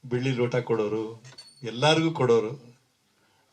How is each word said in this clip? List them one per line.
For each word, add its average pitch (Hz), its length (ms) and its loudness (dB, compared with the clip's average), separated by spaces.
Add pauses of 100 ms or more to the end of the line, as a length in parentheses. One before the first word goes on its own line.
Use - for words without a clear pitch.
ಬೆಳ್ಳಿ 127 280 -2
ಲೋಟ 123 240 0
ಕೊಡೋರು, 110 640 -2 (400)
ಎಲ್ಲರಿಗೂ 147 480 2
ಕೊಡೋರು, 117 400 2 (1040)